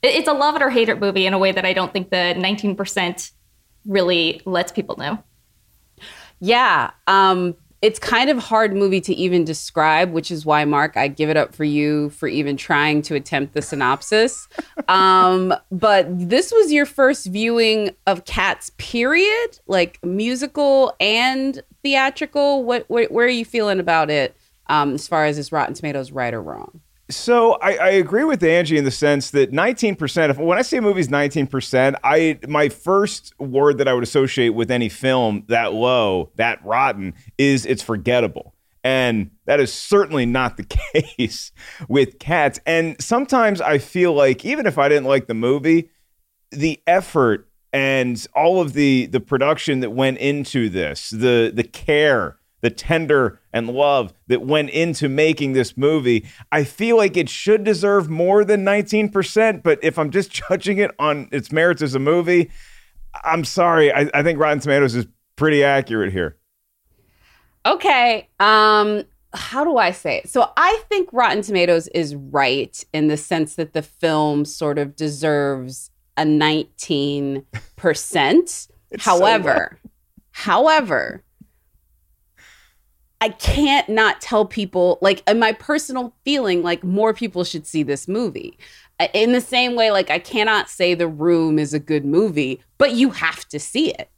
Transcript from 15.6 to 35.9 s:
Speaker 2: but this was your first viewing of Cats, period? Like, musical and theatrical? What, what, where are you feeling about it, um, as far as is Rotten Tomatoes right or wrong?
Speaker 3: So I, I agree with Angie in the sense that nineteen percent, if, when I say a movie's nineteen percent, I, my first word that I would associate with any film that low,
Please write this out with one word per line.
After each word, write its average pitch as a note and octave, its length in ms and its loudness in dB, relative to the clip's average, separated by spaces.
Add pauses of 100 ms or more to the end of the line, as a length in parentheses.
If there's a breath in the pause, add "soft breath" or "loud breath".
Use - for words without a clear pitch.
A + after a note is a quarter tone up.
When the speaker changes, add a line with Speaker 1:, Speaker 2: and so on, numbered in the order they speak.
Speaker 2:
but F#3+ 400 4
this F3+ 420 -2
was G#4 200 4
your D4 140 2
first C4+ 400 0
viewing A3 640 0 (160)
of F3+ 180 0
Cats, - 540 -4
period? F#4+ 880 -2
Like, F3+ 380 -2
musical B3+ 960 0
and C4 640 -2 (200)
theatrical? C#4 840 0
What, A#3+ 240 -2
what, A#3 240 0
where A#3 140 2
are B3 40 2
you A#3 140 -2
feeling G#3 360 -2
about E3 300 0
it, C#3+ 260 -2 (300)
um, C#3+ 280 0
as - 120 -10
far D#3 180 0
as D3+ 140 -2
is C#3+ 140 -10
Rotten D3 220 -2
Tomatoes C#3 360 -8
right B2 240 -6
or A2 80 -8
wrong? D#2 380 -16 (300)
Speaker 3:
So A#3 420 2 (100)
I, F#3+ 120 0
I F3+ 160 2
agree G3 340 2
with D4+ 180 0
Angie D#3+ 340 2
in D3 80 2
the C3 60 0
sense C#3+ 400 0
that C#3 220 2
nineteen G#3 420 0
percent, D#3 360 0
if, C3 80 0
when E3+ 200 0
I B3 40 0
say C4 160 -2
a A#3+ 40 -2
movie's F#3 280 0
nineteen C#3+ 360 0
percent, C3 560 0
I, D#3 360 2 (100)
my D3 220 0
first - 680 -2
word C#3 400 2
that C3+ 100 2
I C3 40 2
would B2 100 0
associate B2+ 480 2
with A2+ 200 -2
any A#2+ 180 0
film A#2+ 600 0
that A2+ 260 4
low, A2 600 2